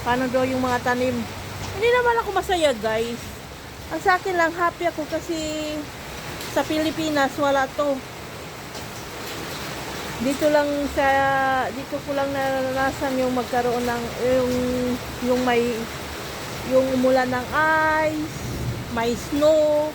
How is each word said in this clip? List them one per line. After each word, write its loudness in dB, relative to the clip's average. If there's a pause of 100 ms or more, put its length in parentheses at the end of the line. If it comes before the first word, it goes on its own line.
Paano 2
daw 2
yung 0
mga 0
tanim? 2 (640)
Hindi 4
naman 4
ako -2
masaya, 2
guys. -2 (720)
Ang -4
sa 6
akin -2
lang, 4
happy 0
ako -4
kasi -4 (1120)
sa 0
Pilipinas, 0
wala 2
to. 0 (2250)
Dito 2
lang 4 (280)
sa, 4 (640)
dito -6
ko -2
lang 0
naranasan 0
yung 2
magkaroon 0
ng, -2 (200)
yung, 4 (760)
yung 4
may, 2 (960)
yung 6
umulan 4
ng -2 (600)
ice, -4 (600)
may 0
snow. 4